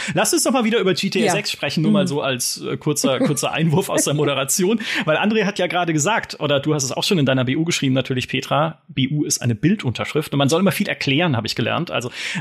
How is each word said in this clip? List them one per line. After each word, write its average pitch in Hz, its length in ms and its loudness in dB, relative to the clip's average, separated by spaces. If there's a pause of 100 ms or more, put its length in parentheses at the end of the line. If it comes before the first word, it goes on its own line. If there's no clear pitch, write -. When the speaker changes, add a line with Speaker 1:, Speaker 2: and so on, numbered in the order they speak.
(140)
Speaker 1:
Lass 185 180 2
uns 339 120 0
doch 294 80 2
mal 254 120 2
wieder 226 140 2
über 185 160 2
G - 160 -2
T - 120 0
A 220 40 2
Speaker 2:
Ja. 180 60 2
Speaker 1:
sechs - 180 -2
sprechen, 147 320 -2
nur 156 100 4
mal 202 120 4
Speaker 2:
Mhm. 180 40 0
Speaker 1:
so 147 140 -2
als, 127 400 -4
äh, 135 140 -4
kurzer, 139 420 0
Speaker 2:
<laughs> - 80 2
Speaker 1:
kurzer 147 260 -2
Einwurf 160 360 0
aus - 160 0
der 147 100 0
Moderation. 147 640 0 (240)
Weil 156 120 2
André 214 280 2
hat 202 140 -2
ja 180 80 0
gerade 170 260 0
gesagt, 190 480 0
oder 143 200 2
du 151 140 0
hast 139 100 0
es 123 80 -4
auch 160 120 -2
schon 196 140 2
in 139 80 4
deiner 131 180 2
B 131 120 0
U 160 80 0
geschrieben 143 300 0
natürlich, 127 340 0
Petra, 139 500 -2 (100)
B 135 200 0
U 147 160 0
ist - 180 -2
eine 117 120 0
Bildunterschrift. 147 800 0
Und 143 60 0
man 139 100 4
soll 160 120 4
immer 190 120 4
viel 202 160 -2
erklären, 143 480 0
habe 110 100 -2
ich - 100 -4
gelernt. 117 340 -2
Also 123 200 -4 (300)